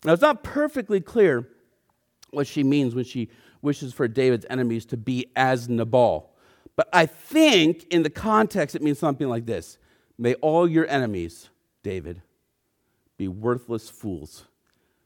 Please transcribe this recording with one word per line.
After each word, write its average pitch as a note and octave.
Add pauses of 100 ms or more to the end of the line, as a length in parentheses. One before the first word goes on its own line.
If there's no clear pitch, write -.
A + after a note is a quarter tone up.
Now, D#3
it's F3
not D4
perfectly C4+
clear D#3 (800)
what C#3
she D3
means C3+
when B2
she A#2 (320)
wishes C#3
for C#3
David's B2
enemies A#2
to B2+
be B2 (100)
as C3
Nabal. A#2 (420)
But -
I F3
think G#3+
in F3
the D#3
context, G#3+
it D3+
means D3
something C#3+
like A#2
this. G2+ (380)
"May A#2+
all E3
your D#3+
enemies, G#2 (320)
David, F2+ (960)
be G2
worthless A2+
fools F#2 (600)